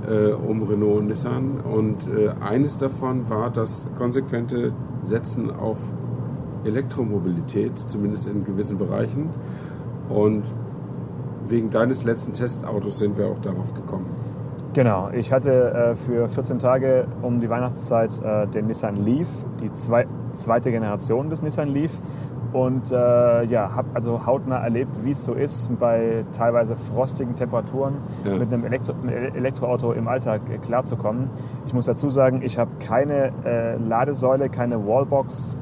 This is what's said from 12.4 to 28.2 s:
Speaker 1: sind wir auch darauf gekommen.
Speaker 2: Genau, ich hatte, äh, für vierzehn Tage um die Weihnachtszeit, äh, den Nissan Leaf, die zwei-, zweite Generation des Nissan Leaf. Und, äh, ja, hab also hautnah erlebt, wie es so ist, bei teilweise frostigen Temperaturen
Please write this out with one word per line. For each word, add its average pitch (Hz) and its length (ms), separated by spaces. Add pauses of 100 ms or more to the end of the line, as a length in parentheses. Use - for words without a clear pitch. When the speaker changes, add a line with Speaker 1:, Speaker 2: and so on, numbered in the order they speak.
Speaker 1:
sind 104 180
wir 101 100
auch 98 120
darauf - 340
gekommen. - 340 (680)
Speaker 2:
Genau, 101 400
ich 117 180
hatte, 131 420
äh, 117 220
für 120 320
vierzehn 123 320
Tage 127 460 (160)
um 120 180
die 117 100
Weihnachtszeit, 117 720
äh, 107 260
den 107 200
Nissan 110 300
Leaf, 120 300 (340)
die 110 100
zwei-, - 360 (260)
zweite 120 380
Generation 113 580
des 143 120
Nissan 147 280
Leaf. 143 220 (600)
Und, 127 380
äh, 120 540
ja, 110 320
hab 127 180
also 117 320
hautnah 127 380
erlebt, 117 400
wie 135 80
es 139 140
so 123 80
ist, 131 440
bei 113 540
teilweise 117 460
frostigen 120 580
Temperaturen 127 600 (280)